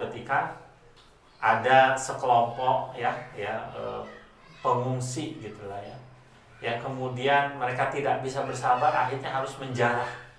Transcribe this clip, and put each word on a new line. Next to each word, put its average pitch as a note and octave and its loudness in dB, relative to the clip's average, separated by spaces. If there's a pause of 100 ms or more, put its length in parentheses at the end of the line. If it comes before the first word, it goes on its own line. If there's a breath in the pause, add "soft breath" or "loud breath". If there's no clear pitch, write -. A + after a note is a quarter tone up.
ketika C3+ -2 (880)
ada A#2 6
sekelompok, - 2
ya, A#2+ -2 (200)
ya, G#2+ -6
eh, - -8 (560)
pengungsi B2+ 0
gitulah, G#2 -10
ya, G#2 -12 (640)
yang A#2 -4
kemudian C3 0
mereka B2 -2
tidak C3 0
bisa C3 -4
bersabar, B2+ 2
akhirnya C3+ -2
harus C3+ -4
menjarah, A#2 0 (280)